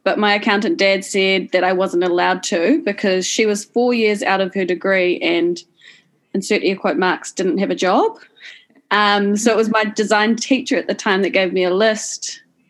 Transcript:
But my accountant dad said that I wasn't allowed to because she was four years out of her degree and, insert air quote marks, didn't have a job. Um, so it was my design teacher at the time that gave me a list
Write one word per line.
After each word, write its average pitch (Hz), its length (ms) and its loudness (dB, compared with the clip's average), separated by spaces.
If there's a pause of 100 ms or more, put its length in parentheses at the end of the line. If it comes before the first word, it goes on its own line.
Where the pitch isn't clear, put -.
But - 160 0
my 208 160 2
accountant 208 420 0
dad 196 300 0
said 190 460 0
that 180 120 2
I 185 80 2
wasn't 180 320 0
allowed 180 380 0
to 202 400 0
because 190 420 -2
she 220 220 0
was 208 180 -2
four 247 300 0
years 214 280 0
out 190 200 0
of 185 100 -4
her 196 140 -2
degree 180 540 0
and, 170 380 0 (760)
insert 208 280 -2
air 190 140 0
quote 185 220 -2
marks, 180 340 -2
didn't 185 240 -2
have 196 140 -2
a 185 40 -2
job. 254 440 0 (720)
Um, 202 480 2
so 233 140 2
it 208 40 2
was 220 140 0
my 220 140 2
design 214 520 0
teacher 247 400 0
at 170 100 -2
the 202 80 -4
time 196 280 0
that 175 80 0
gave 190 240 0
me 185 100 2
a 180 80 0
list - 720 -2 (280)